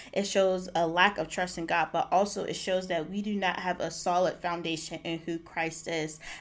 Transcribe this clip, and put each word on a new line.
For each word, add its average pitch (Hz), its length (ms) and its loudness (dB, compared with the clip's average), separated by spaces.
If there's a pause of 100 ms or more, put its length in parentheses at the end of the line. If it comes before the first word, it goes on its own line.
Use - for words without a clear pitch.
(140)
it 196 120 0
shows 185 500 2
a 170 120 4
lack 185 300 6
of 165 100 -2
trust 180 300 -4
in 165 80 -4
God, 165 260 2
but 165 200 0
also 202 320 4
it - 120 -4
shows 185 320 -2
that 160 220 -2
we 202 120 -4
do 208 140 -4
not 190 240 0
have 185 200 -2
a 165 120 -2
solid 180 460 2
foundation 170 680 -4
in 165 160 -4
who 165 200 -6
Christ 165 480 -6
is. 156 320 -4 (220)